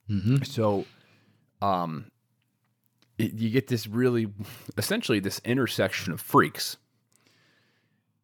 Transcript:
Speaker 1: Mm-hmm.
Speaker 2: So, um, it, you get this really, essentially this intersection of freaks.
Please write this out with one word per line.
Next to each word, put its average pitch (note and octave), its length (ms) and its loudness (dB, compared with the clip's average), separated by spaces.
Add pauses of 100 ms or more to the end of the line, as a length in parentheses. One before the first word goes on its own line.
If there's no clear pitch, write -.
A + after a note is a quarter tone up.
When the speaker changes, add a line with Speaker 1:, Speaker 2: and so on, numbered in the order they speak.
Speaker 1:
Mm-hmm. G#2+ 340 2
Speaker 2:
So, G#2 420 0 (760)
um, F2 500 0 (1080)
it, A2+ 160 -2
you A2 160 -2
get C3 180 0
this A2 200 -2
really, A#2 400 2 (500)
essentially B2+ 420 0
this F#2+ 240 -4
intersection A2 680 0
of - 80 -8
freaks. - 560 2 (1500)